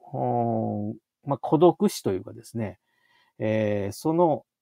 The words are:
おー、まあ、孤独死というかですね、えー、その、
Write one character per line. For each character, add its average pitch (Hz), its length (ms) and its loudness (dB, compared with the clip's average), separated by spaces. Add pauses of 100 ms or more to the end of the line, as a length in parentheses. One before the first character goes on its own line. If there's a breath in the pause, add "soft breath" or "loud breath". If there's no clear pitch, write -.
(140)
お 113 800 -2
ー、 - 40 -12 (300)
ま 139 100 -2
あ、 - 40 -2
孤 - 180 2
独 180 320 6
死 - 140 -8
と 104 80 0
い 92 60 -2
う 98 60 -12
か 101 100 -16
で 113 100 -18
す - 140 -12
ね、 101 220 -6 (600)
え 107 500 0
ー、 - 20 -6
そ 156 220 -2
の、 165 320 2 (160)